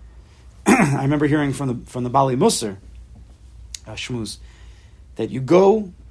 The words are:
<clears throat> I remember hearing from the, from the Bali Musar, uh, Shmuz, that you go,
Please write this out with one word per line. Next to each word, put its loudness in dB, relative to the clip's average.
<clears throat> -14
I 2
remember 0
hearing 0
from -4
the, -8
from -6
the -4
Bali 2
Musar, 0
uh, -16
Shmuz, -10
that -4
you -6
go, 2